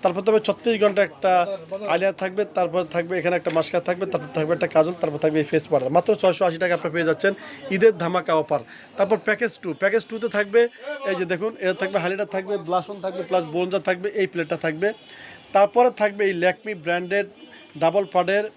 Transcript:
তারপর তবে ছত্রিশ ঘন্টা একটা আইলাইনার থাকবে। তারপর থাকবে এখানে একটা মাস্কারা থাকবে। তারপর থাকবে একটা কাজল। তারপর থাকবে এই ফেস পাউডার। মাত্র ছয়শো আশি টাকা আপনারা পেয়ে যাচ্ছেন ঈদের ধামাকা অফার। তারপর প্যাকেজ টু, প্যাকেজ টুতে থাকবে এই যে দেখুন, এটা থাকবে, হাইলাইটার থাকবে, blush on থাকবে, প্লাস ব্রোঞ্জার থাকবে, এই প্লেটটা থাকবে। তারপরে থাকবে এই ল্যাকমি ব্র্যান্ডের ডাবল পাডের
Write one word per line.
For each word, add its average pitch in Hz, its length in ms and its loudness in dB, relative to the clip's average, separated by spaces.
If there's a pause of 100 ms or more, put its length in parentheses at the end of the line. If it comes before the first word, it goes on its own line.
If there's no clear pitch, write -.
তারপর 190 240 0
তবে 220 220 4
ছত্রিশ 220 340 0
ঘন্টা 202 260 2
একটা 190 240 0 (600)
আইলাইনার 185 300 0
থাকবে। 190 200 -4 (140)
তারপর 180 260 0 (120)
থাকবে 170 260 -2
এখানে 175 200 0
একটা 170 160 -4
মাস্কারা 165 320 0
থাকবে। 185 240 -2
তারপর 147 240 -4
থাকবে 160 200 0
একটা 175 200 -2
কাজল। 160 260 4
তারপর 147 220 -2
থাকবে 156 180 2
এই 147 80 0
ফেস 156 200 0
পাউডার। 135 260 0
মাত্র 175 140 2 (120)
ছয়শো 185 260 2
আশি 165 140 -4
টাকা 180 140 0
আপনারা 156 200 -4
পেয়ে 165 140 0
যাচ্ছেন 190 220 0 (420)
ঈদের 202 280 6
ধামাকা 170 300 0 (100)
অফার। 143 200 -2 (360)
তারপর 196 280 2
প্যাকেজ 214 260 0 (100)
টু, 190 60 -8 (140)
প্যাকেজ 202 280 2
টুতে 220 260 -6
থাকবে 202 240 2 (500)
এই 185 80 0
যে 185 140 0
দেখুন, 175 200 -4 (100)
এটা 185 200 0
থাকবে, 196 200 -2
হাইলাইটার 196 340 -4
থাকবে, 190 180 -4 (120)
blush 180 260 -2
on 202 120 -12
থাকবে, 185 260 -6
প্লাস 180 220 2
ব্রোঞ্জার 180 360 -2
থাকবে, 180 200 -2 (120)
এই 185 120 2
প্লেটটা 165 320 -4
থাকবে। 165 240 -2 (680)
তারপরে 208 340 6 (120)
থাকবে 208 280 0
এই 190 140 0
ল্যাকমি 185 300 0 (120)
ব্র্যান্ডের 180 420 0 (560)
ডাবল 175 220 4 (100)
পাডের 190 300 2 (120)